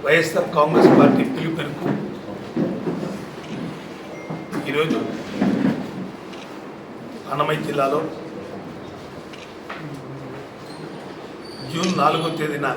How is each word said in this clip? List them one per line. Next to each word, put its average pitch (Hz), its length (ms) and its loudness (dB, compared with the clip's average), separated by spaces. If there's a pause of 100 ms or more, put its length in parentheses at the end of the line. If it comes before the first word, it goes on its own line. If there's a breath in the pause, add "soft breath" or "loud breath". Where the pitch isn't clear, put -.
వైఎస్ఆర్ 160 420 4 (120)
కాంగ్రెస్ 156 420 10
పార్టీ - 320 8
పిలుపు 160 260 -2
మేరకు 147 300 -4 (2750)
ఈరోజు 143 300 2 (2250)
అన్నమయ్య 151 360 2
జిల్లాలో 143 320 2 (3750)
జూన్ 180 200 2 (100)
నాలుగో 160 360 6
తేదీన 143 380 0